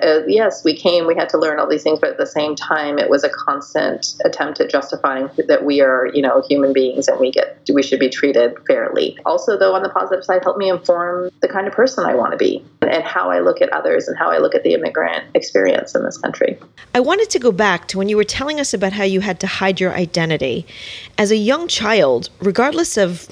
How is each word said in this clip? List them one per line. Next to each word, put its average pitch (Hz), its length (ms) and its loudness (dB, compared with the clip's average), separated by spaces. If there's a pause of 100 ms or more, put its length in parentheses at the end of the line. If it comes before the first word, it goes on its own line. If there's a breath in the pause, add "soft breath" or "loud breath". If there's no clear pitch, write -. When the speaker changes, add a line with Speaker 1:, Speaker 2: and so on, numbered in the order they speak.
Speaker 1:
uh, 156 240 4
yes, 202 380 2
we 156 100 2
came, 170 320 2
we 165 100 2
had 156 140 0
to 170 80 0
learn 156 220 0
all 147 80 0
these 151 160 0
things, 156 160 2
but 139 120 0
at - 60 -8
the 151 80 -2
same 151 300 -4
time, 147 420 -2
it - 120 0
was 143 160 2
a 139 40 0
constant - 920 -4
attempt 151 380 -2
at 135 80 0
justifying 135 600 -2 (200)
that 143 160 2
we 143 160 2
are, 131 320 4
you 143 80 2
know, 131 260 4
human 139 240 2
beings 131 380 0
and 131 100 0
we 131 100 -4
get, - 300 -2 (140)
we 139 100 4
should 131 160 -2
be 135 100 2
treated 127 460 2 (100)
fairly. - 600 0
Also, 180 320 0
though, 190 180 2
on 190 80 -2
the 190 60 -4
positive 185 340 -2
side, 185 200 0
helped 190 160 -2
me 190 100 0
inform 180 600 -2 (120)
the - 80 0
kind 196 180 -4
of 196 60 -6
person 226 320 0
I - 100 2
wanna - 220 0
be - 260 0 (180)
and, - 80 2
and 160 140 0
how 185 260 -2
I 180 120 2
look 175 200 2
at 180 120 6
others - 340 0
and 170 100 -8
how 165 140 0
I 165 60 2
look - 180 2
at - 80 0
the 165 120 2
immigrant 139 500 -4 (100)
experience - 580 0
in - 120 -2
this - 120 -8
country. - 400 -2 (380 loud breath)
Speaker 2:
I 247 60 4
wanted 381 300 0
to 427 80 0
go 240 120 2
back 185 380 0
to 185 80 -8
when 196 100 -2
you 214 80 0
were 214 80 4
telling 285 380 -4
us 269 120 -4
about 196 200 -2
how 208 100 -2
you 190 160 0
had 190 220 -4
to 190 60 -4
hide 190 340 -2
your 180 120 0
identity. 160 720 -2 (520 loud breath)
As 208 160 2
a 220 40 6
young 277 300 0
child, 202 600 2 (120)
regardless 254 540 0
of 180 360 -2